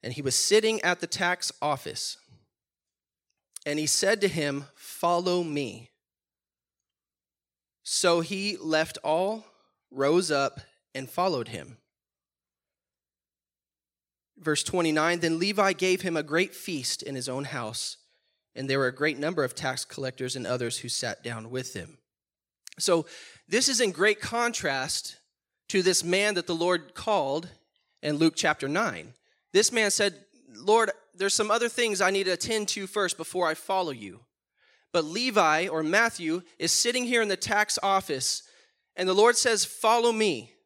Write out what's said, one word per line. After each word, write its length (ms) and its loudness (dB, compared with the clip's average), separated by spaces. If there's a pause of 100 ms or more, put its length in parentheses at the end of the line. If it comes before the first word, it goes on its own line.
And 100 -6
he 80 -10
was 140 0
sitting 460 2
at 180 0
the 80 -6
tax 520 -2
office. 580 -4 (1500)
And 140 -2
he 80 -2
said 340 2
to 60 2
him, 480 -2
'Follow 680 0
me.' 480 -6 (1900)
So 400 2
he 360 -4
left 460 -2
all, 400 0 (460)
rose 400 2
up, 320 0 (320)
and 160 -8
followed 380 -2
him." 320 -14 (2500)
Verse 240 0
twenty-nine, 600 2
"Then 180 0
Levi 340 2
gave 300 0
him 120 -2
a 60 0
great 320 0
feast 480 -6
in 140 -8
his 120 -6
own 180 -6
house, 520 -8 (580)
and 140 -8
there 100 2
were 80 2
a 80 -2
great 220 0
number 260 -2
of 120 -4
tax 300 -4
collectors 500 -8
and 100 -8
others 340 -2
who 100 -12
sat 340 -6
down 260 -10
with 240 -8
him." 260 -14 (800)
So 280 2 (420)
this 220 2
is 100 0
in 120 2
great 280 2
contrast 1000 -4 (520)
to 120 2
this 220 4
man 300 2
that 140 -4
the 80 -2
Lord 380 0
called 560 0 (520)
in 160 -2
Luke 180 4
chapter 320 0
nine. 460 -4 (400)
This 180 4
man 200 2
said, 340 0 (240)
"Lord, 420 2 (220)
there's 220 0
some 160 2
other 180 2
things 320 0
I 80 4
need 160 0
to 60 0
attend 380 -2
to 180 -4
first 300 -2
before 300 -2
I 60 0
follow 380 -2
you." 340 -14 (680)
But 140 2
Levi, 600 2
or 160 -4
Matthew, 580 0 (160)
is 140 -2
sitting 340 0
here 160 2
in 60 0
the 100 -2
tax 460 0
office, 600 0 (520)
and 120 -2
the 60 2
Lord 240 6
says, 260 2
"Follow 480 2
me." 440 -2 (100)